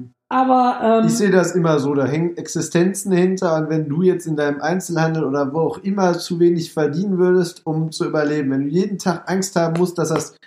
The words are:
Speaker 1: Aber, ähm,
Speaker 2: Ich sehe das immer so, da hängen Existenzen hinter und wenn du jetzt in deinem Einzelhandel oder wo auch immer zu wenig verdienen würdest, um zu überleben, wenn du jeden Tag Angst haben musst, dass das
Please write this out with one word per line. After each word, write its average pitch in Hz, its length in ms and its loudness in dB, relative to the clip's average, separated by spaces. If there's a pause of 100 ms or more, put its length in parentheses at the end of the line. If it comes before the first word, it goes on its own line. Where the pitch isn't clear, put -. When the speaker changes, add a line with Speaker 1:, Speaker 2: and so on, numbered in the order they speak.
(300)
Speaker 1:
Aber, 247 720 2
ähm, 226 60 2
Speaker 2:
Ich - 100 0
sehe 202 140 2
das 180 240 2
immer 165 240 2
so, 139 160 0
da 135 100 2
hängen 160 320 -2
Existenzen 175 760 -2
hinter 180 420 2
und 156 140 -2
wenn 156 180 -2
du 147 160 -2
jetzt 175 240 2
in 160 80 -2
deinem 143 260 -2
Einzelhandel 160 600 0
oder 135 300 -2
wo 160 60 -2
auch 156 200 -2
immer 190 400 0
zu 170 200 -6
wenig 170 340 2
verdienen 165 440 0
würdest, 180 480 2
um 160 280 -4
zu 160 120 -4
überleben, 147 460 0
wenn 135 140 0
du - 20 -4
jeden 185 320 -2
Tag 170 320 -4
Angst 185 240 -4
haben 165 240 0
musst, 180 180 0
dass 156 120 -2
das - 260 -4 (120)